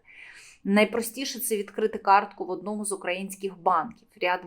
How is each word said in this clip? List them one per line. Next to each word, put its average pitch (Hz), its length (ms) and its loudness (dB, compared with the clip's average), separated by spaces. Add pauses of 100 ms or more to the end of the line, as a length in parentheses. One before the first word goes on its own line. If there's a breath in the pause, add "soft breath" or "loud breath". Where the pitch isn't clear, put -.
(640 loud breath)
Найпростіше — 214 760 0
це 220 160 -2
відкрити 208 420 -2
картку 202 460 2
в 170 60 -8
одному 202 340 -6
з 202 80 -4
українських 190 680 -6
банків. 170 500 0 (140)
Ряд 180 240 2